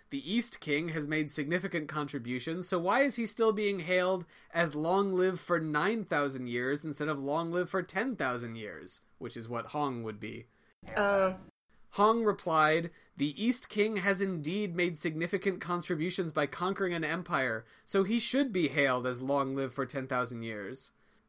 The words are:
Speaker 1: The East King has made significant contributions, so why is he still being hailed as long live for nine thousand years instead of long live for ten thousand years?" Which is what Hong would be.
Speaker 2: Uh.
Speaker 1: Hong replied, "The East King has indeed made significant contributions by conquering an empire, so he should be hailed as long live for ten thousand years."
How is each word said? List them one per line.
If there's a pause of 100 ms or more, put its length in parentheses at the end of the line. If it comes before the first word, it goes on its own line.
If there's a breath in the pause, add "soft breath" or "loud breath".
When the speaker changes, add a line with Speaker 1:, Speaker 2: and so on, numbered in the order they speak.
Speaker 1:
The
East
King
has
made
significant
contributions,
so
why
is
he
still
being
hailed (280 soft breath)
as
long
live
for
nine
thousand
years
instead
of
long
live
for
ten
thousand
years?" (160)
Which
is
what
Hong
would
be. (480)
Speaker 2:
Uh. (580)
Speaker 1:
Hong
replied, (260 soft breath)
"The
East
King
has
indeed
made
significant
contributions
by
conquering
an
empire, (220 soft breath)
so
he
should
be
hailed
as
long
live
for
ten
thousand
years." (380)